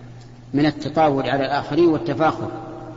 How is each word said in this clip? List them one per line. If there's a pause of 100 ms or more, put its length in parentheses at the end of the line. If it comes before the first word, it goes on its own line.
(540)
من
التطاول
على
الآخرين
والتفاخر، (460)